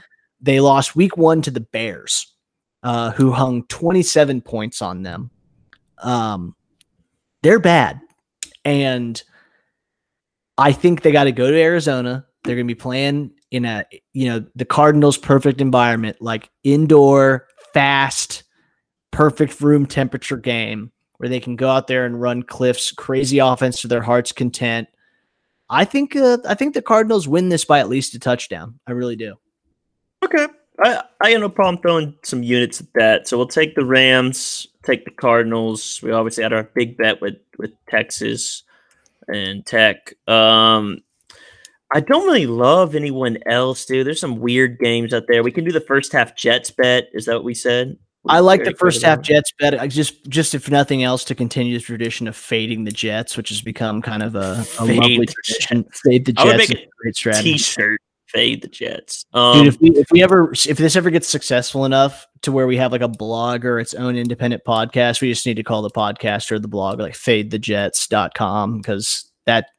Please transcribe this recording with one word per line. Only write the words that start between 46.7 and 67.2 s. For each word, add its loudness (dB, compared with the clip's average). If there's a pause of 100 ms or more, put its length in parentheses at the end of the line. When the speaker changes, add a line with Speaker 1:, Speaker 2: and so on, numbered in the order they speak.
Speaker 2:
Is -8
that -2
what -4
we -8
said? -2 (260)
We 0
Speaker 1:
I 6
like 6
Speaker 2:
already -2
Speaker 1:
the -20
first 2
Speaker 2:
said 2
Speaker 1:
half 6
Speaker 2:
that. -12
Speaker 1:
Jets 2
bet. 0
I -4
just, -4
just -2
if -6
nothing 2
else, -2
to -6
continue -4
the -10
tradition -8
of -10
fading -4
the -6
Jets, -6
which -8
has -8
become -6
kind -6
of -6
a, -4
a -6
Speaker 2:
Fade -2
Speaker 1:
lovely 4
Speaker 2:
the 2
Speaker 1:
tradition. -4
Speaker 2:
Jets. -20
Speaker 1:
Fade 4
the 0
Speaker 2:
I 4
would 6
Speaker 1:
Jets 4
Speaker 2:
make -2
Speaker 1:
is -20
Speaker 2:
a -20
Speaker 1:
a -20 (100)
great -6
strategy. 0
Speaker 2:
T-shirt, -2 (260)
"Fade -2
the -14
Jets." -12
Speaker 1:
Dude, 8
if 4
Speaker 2:
Um, -12
Speaker 1:
we, 8
if 2
we 8
ever, 4
if -2
this 2
ever 2
gets 0
successful -2
enough 0 (160)
to -2
where 2
we 0
have, 0
like, -2
a 0
blog -6
or -2
its -8
own -4
independent -4
podcast, 0
we 0
just -4
need -2
to -6
call -4
the -6
podcast -4
or -2
the -8
blog, -6
like, -10
fade 0